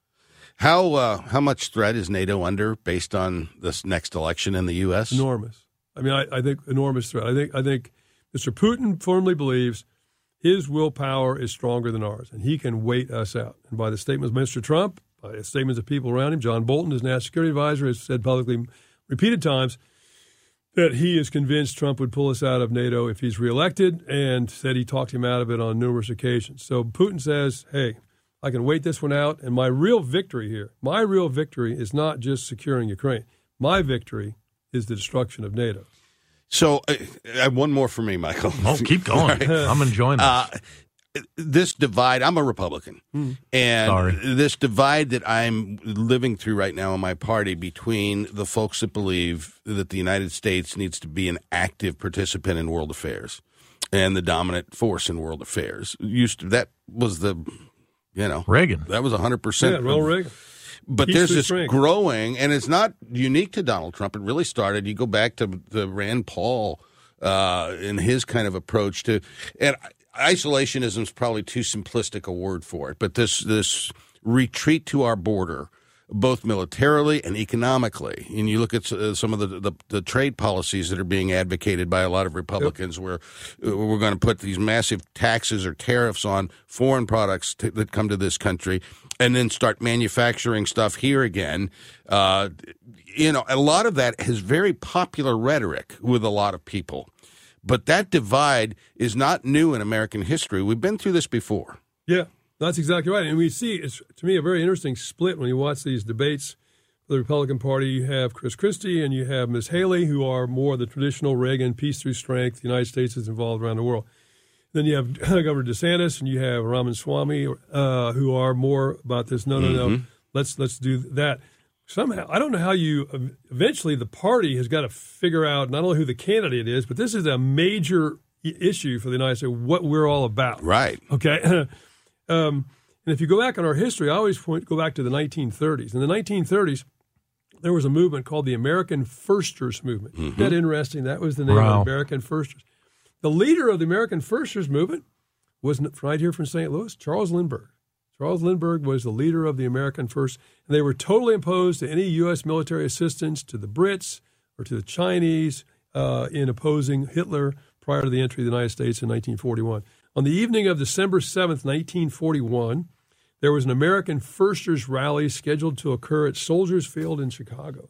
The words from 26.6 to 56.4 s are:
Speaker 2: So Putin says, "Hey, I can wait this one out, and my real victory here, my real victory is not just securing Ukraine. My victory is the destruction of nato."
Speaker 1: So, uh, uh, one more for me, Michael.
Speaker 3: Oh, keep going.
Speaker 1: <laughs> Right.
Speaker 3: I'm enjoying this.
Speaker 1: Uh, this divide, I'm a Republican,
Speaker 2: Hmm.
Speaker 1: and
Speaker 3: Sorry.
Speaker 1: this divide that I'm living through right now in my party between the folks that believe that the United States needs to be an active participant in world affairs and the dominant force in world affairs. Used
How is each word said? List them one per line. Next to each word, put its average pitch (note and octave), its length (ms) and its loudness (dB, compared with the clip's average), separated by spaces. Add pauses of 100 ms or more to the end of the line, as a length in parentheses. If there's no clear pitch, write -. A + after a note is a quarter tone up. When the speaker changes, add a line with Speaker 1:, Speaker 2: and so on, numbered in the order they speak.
Speaker 2:
So B2 200 -2
Putin F3+ 380 0
says, C#3+ 500 -2
"Hey, B2+ 260 -2 (440)
I C#3 100 -4
can A#2+ 120 -2
wait D3 200 2
this D#3+ 180 -2
one C#3+ 100 0
out, D3 300 0
and B2 120 -4
my B2+ 140 4
real E3+ 320 4
victory C3+ 480 -4
here, G#2+ 240 -8 (100)
my E3 200 0
real F#3+ 260 2
victory C3 500 -2
is A2+ 160 -6
not D3+ 280 -2
just C3 260 -4
securing B2 400 -2
Ukraine. A2+ 380 -2 (340)
My E3+ 220 2
victory A2 540 -4 (360)
is A#2 140 -2
the A2+ 100 -4
destruction A#2+ 480 -4
of G2+ 100 -8
nato." A2 320 -4 (680)
Speaker 1:
So, D3 360 4
uh, D3 80 2 (500)
uh, C3+ 60 6
one C#3 200 2
more C3+ 160 2
for - 140 -6
me, G#2 160 -2
Michael. E2 360 -2 (120)
Speaker 3:
Oh, C#3+ 180 4
keep F3+ 200 2
going. D3+ 360 4
Speaker 1:
<laughs> - 0 -
Right. C#3 100 0
Speaker 3:
I'm C#3+ 340 4
enjoying B2 340 2
this. A2+ 80 4
Speaker 1:
Uh, B2 320 2 (800)
this D#3+ 380 2
divide, B2+ 480 2
I'm E3 160 2
a D3+ 60 2
Republican, F#2 580 -4 (120)
Speaker 2:
Hmm. C#3+ 180 -2 (200)
Speaker 1:
and A#2 380 4
Speaker 3:
Sorry. F#2 340 2
Speaker 1:
this C3+ 320 2
divide C#3 540 2
that A#2+ 180 -2
I'm A2+ 560 0
living A#2 540 0
through G#2+ 180 -2
right G2 180 0
now F#2+ 200 -2
in F#2+ 80 -2
my F#2 140 -2
party G#2 400 0
between G2+ 760 -2
the G2+ 140 -6
folks G#2+ 340 -2
that A2+ 140 -4
believe F2 720 -4
that G2 240 -4
the F#2+ 80 -6
United F#2+ 340 -2
States F#2 460 -2
needs F#2 240 -4
to E2 60 -14
be E2+ 200 -4
an E2+ 120 -4 (120)
active F2 460 -4
participant F#2 640 -4
in E2 100 -4
world D#2+ 220 -4
affairs B1 500 -10 (500)
and F#2+ 240 2
the F#2 60 0
dominant F2 540 -2
force G2+ 340 -2
in E2+ 100 -6
world D#2+ 220 -8
affairs. - 580 -8
Used A#2 420 0